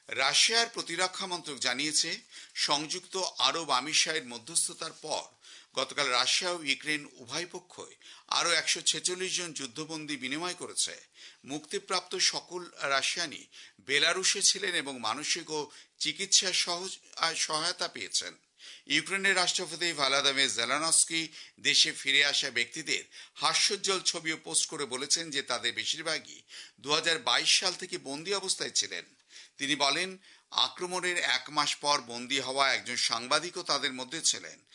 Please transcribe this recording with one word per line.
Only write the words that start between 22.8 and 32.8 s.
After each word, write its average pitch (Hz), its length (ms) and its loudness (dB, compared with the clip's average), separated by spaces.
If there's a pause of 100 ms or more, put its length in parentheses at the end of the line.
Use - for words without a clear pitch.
হাস্যোজ্জ্বল 170 680 2
ছবিও 160 360 -2
পোস্ট 160 320 -2
করে 147 160 -4
বলেছেন 135 440 -2
যে 139 120 -2
তাদের 117 320 -2
বেশিরভাগই 120 680 -4 (380)
দু 131 120 -4
হাজার 156 280 2
বাইশ 127 400 4
সাল 185 140 0
থেকে 180 240 -8
বন্দী 151 360 -6
অবস্থায় 185 360 -2
ছিলেন। 95 360 -4 (520)
তিনি 139 180 0
বলেন, 156 420 0 (340)
আক্রমণের 175 640 0
এক 131 320 0
মাস 147 260 2
পর 143 260 2
বন্দী 120 380 -4
হওয়া 131 340 2
একজন 113 220 -4